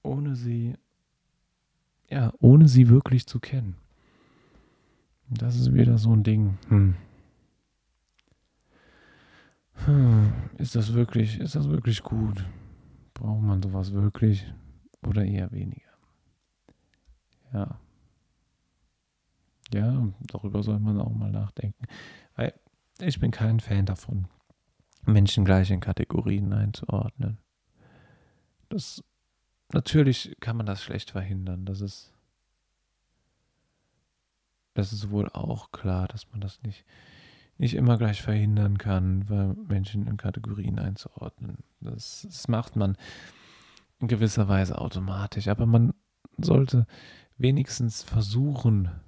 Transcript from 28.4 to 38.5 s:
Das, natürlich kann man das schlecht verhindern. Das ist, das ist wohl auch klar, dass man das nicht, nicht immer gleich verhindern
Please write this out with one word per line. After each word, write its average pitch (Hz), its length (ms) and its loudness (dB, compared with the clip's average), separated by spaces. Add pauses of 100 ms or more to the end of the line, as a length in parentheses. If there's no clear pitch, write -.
Das, - 340 -10 (680)
natürlich - 680 0
kann 117 180 -6
man 113 80 -6
das 98 180 -6
schlecht - 280 -10
verhindern. 92 540 -8
Das 98 160 -8
ist, - 320 -12 (2500)
das 101 180 -2
ist 101 160 -10
wohl 101 200 -2
auch - 420 -10
klar, 92 360 -4
dass - 240 -14
man 104 100 -10
das 95 220 -12
nicht, 107 220 -14 (720)
nicht 120 180 -2
immer 120 220 2
gleich 107 240 -2
verhindern 104 560 0